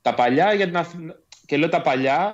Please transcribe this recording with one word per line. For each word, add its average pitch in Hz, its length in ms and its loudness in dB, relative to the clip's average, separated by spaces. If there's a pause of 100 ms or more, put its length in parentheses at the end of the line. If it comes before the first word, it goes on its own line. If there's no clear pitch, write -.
τα 117 120 -2
παλιά. 143 400 2
Γιατί 196 180 0
να, 170 160 -2 (580)
και 143 120 -2
λέω 160 120 0
τα 165 120 0
παλιά, 139 520 0